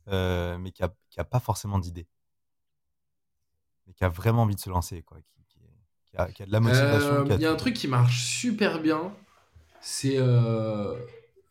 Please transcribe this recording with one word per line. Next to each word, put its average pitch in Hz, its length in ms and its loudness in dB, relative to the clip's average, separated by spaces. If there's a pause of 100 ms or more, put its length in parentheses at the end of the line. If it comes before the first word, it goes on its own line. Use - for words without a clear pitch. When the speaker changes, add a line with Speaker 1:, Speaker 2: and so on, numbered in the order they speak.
Speaker 1:
euh, 90 500 -2
mais 92 140 -12
qui - 100 -12
a, 87 100 -2 (180)
qui - 100 -8
a 85 40 -6
pas - 140 -4
forcément 101 400 -4
d'idée, 85 300 -6 (1800)
mais 95 60 -20
qui - 120 -2
a 90 40 2
vraiment 113 340 2
envie 104 120 2
de 98 60 -6
se 98 100 -10
lancer, 90 320 -4
quoi, - 180 -20
qui, - 280 -20
qui, - 120 -20 (500)
qui - 60 -20
a, 90 140 -2
qui - 120 -16
a 98 40 -14
de 98 60 -8
la 110 80 2
motivation, 139 520 4
Speaker 2:
Euh, 143 120 2
Speaker 1:
qui 143 80 0
a - 40 4
Speaker 2:
y 151 80 0
a 160 60 4
un 156 40 2
Speaker 1:
tout. 156 60 -2
Speaker 2:
truc 247 140 0
qui - 140 -4
marche 120 360 4
super 202 560 0
bien, 156 320 0 (680)
c'est, - 380 -4
euh, 110 760 2 (560)